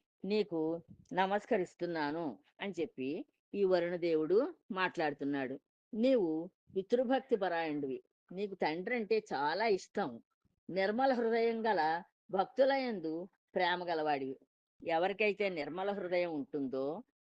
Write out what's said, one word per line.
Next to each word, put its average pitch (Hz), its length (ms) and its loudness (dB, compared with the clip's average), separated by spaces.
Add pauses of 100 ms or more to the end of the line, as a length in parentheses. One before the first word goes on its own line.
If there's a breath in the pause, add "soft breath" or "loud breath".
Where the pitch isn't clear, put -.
(240)
నీకు 170 580 -2 (300)
నమస్కరిస్తున్నాను 170 1300 -2 (220 soft breath)
అని 190 200 -8
చెప్పి 139 440 -6 (300)
ఈ 202 100 2
వరుణదేవుడు 175 920 2 (180)
మాట్లాడుతున్నాడు. 143 880 -2 (340)
నీవు 202 560 2 (260)
పితృభక్తి 240 600 2
పరాయణుడివి, 156 680 -2 (300)
నీకు 196 220 -6
తండ్రి 233 400 -2
అంటే 220 240 0
చాలా 165 480 0
ఇష్టం. 185 560 -2 (480)
నిర్మల 208 420 2
హృదయం 226 540 2
గల 170 360 2 (280)
భక్తుల 202 420 2
యందు 196 560 -2 (260)
ప్రేమ 180 300 2
గలవాడివి. 151 540 0 (480)
ఎవరికైతే 196 600 2
నిర్మల 175 420 -4
హృదయం 180 440 0
ఉంటుందో 139 680 -4 (200)